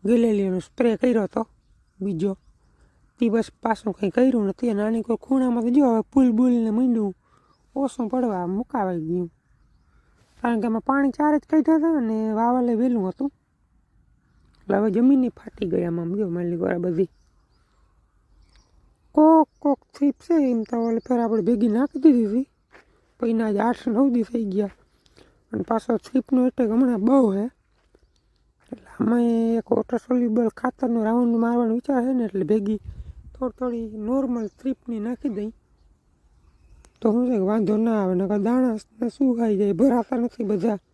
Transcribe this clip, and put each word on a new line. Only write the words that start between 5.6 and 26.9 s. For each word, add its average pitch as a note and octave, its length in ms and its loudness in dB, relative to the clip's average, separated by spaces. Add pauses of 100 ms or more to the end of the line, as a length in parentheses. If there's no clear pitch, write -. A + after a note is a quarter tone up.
તો A#3 60 0
જો B3+ 240 4
હવે A3 80 2 (120)
ફૂલ B3+ 180 4
બૂલને A#3 380 2
મીંડું A3 460 0 (600)
ઓછું B3+ 340 -4
પડવા G#3+ 380 -2
મુકાવાઈ F#3+ 540 -4
ગયું, E3+ 300 -4 (1080)
કારણ A#3 180 -2
કે A3 80 -4
આમાં A3 140 -2
પાણી C#4 300 0
ચાર D4+ 260 2
જ C#4+ 120 0
કાઢ્યા D#4+ 260 4
હતા D#4+ 220 2
અને A3 340 -2
વાવલે A#3+ 440 0
વહેલું A3+ 340 0
હતું. C4+ 220 -6 (1300)
એટલે G3 140 -2
હવે G#3+ 140 2
જમીને B3+ 380 4
ફાટી - 360 -12
ગઈ F3+ 180 -2
આમાં, E3+ 300 -4
જો G3+ 160 -2
માલિકોરા F3 480 -2
બધી. F3 320 -2 (2000)
કોક D#4 380 6 (100)
કોક C#4+ 200 -2 (200)
થીપ C#4+ 140 0
છે, D4 380 0
એમ A3+ 120 -2
તો A#3 140 -6
ઓલે A3+ 220 -2
ફેર B3+ 200 -2
આપણે A3+ 220 0
ભેગી G3+ 260 2
નાખી B3 320 -2
દીધી C4 260 6
હતી, A3+ 220 -2 (720)
પછી A#3+ 100 -2
એના A3+ 180 0
આજ G#3 100 0
આઠ A#3 300 -2
નવ C4 220 2
દી A#3+ 140 0
થઈ A#3 220 -4
ગયા. G3 240 -4 (840)
અને G#3 160 -4
પાછો A3+ 300 -2
થીપનો B3+ 500 0
એટેક B3 220 0
હમણાં A#3 320 2